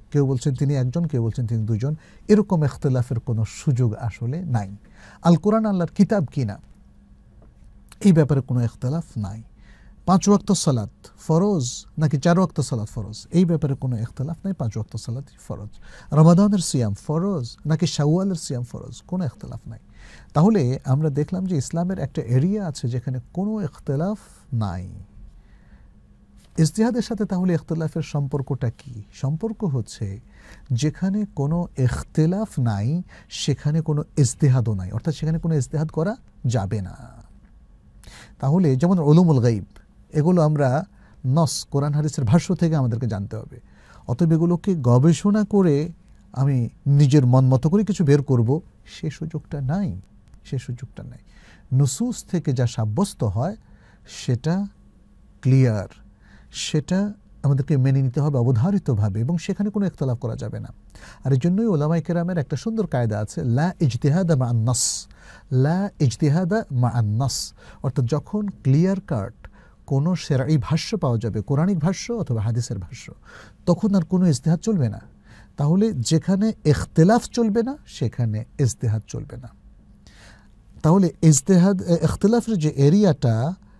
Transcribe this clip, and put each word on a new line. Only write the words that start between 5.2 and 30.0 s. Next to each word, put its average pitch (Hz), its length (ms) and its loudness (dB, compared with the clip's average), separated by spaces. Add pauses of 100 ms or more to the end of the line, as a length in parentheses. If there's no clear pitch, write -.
আল 170 140 4
কোরআন 220 300 0
আল্লাহর 180 300 -2
কিতাব 202 300 2
কিনা, 120 340 -6 (1400)
এই 196 140 6
ব্যাপারে 143 280 4
কোনো 123 220 -2
ইখতিলাফ 131 400 -4 (140)
নাই। 107 260 -8 (640)
পাঁচ 185 240 4
ওয়াক্ত 202 220 4
সালাত 127 380 0 (280)
ফরজ 165 680 0 (120)
নাকি 151 200 0
চার 170 200 2
ওয়াক্ত 185 240 0
সালাত 110 260 -4
ফরজ, 107 440 -12
এই 180 140 4
ব্যাপারে 160 300 0
কোনো 127 220 -4
ইখতিলাফ 131 460 -8
নাই। 196 100 -6
পাঁচ 117 240 -6
ওয়াক্ত 107 180 -8
সালাতই 120 440 -12
ফরজ। 104 300 -12 (420)
রমাদানের 175 480 6
সিয়াম 117 340 -2
ফরজ 156 720 -6
নাকি 156 220 0
শাওয়ালের 175 480 0
সিয়াম 131 280 -8
ফরজ, - 440 -16
কোনো 185 180 -4
ইখতিলাফ - 420 -10
নাই। 113 120 -16 (540)
তাহলে 147 520 4
আমরা 147 240 0
দেখলাম 156 360 -4
যে 180 120 -2
ইসলামের 175 420 -4
একটা 139 220 -6
এরিয়া 175 460 0
আছে 131 200 -6
যেখানে 127 320 -6 (140)
কোনো 208 280 -4
ইখতিলাফ 180 560 -4 (360)
নাই। 92 360 -4 (1700)
ইজতিহাদের 220 440 0
সাথে 208 240 -4
তাহলে 180 280 -2
ইখতিলাফের 160 480 -4
সম্পর্কটা 135 680 -4
কি? 117 340 -14 (100)
সম্পর্ক 185 500 -6
হচ্ছে 113 560 -6 (520)